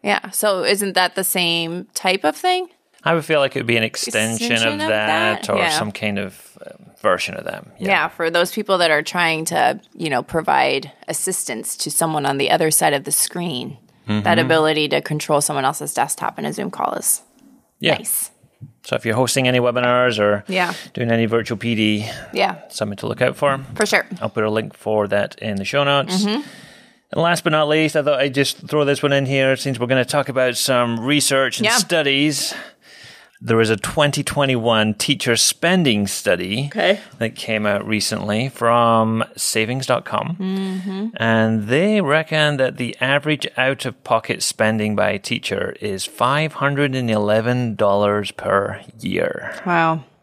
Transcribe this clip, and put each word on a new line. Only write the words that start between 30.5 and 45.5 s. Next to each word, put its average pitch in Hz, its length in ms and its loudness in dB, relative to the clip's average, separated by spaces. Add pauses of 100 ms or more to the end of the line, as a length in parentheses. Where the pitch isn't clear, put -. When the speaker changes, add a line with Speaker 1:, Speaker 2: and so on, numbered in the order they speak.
Speaker 2:
some 120 420 0
research 135 580 2
and 143 80 -2
Speaker 1:
Yeah. 233 100 4
Speaker 2:
studies. 147 760 0 (880)
There 117 180 2
was 113 100 4
a 110 80 2
twenty 147 460 0
twenty-one 117 720 2
teacher 123 420 0
spending 143 720 2
study 98 640 -2
Speaker 1:
Okay. 202 260 2 (200)
Speaker 2:
that 113 160 -4
came 107 320 -2
out 101 200 0
recently 107 640 -2
from 117 720 4 (140)
savings 120 500 -2
dot - 200 0
com. - 340 -4
Speaker 1:
Mm-hmm. 190 680 -4 (100)
Speaker 2:
And 110 500 2
they 196 320 2
reckon 151 560 0
that 131 220 0
the 117 240 -4
average 143 440 0 (120)
out-of-pocket 127 840 -2
spending 107 540 0
by 101 140 2
a 101 80 -2
teacher 95 640 -4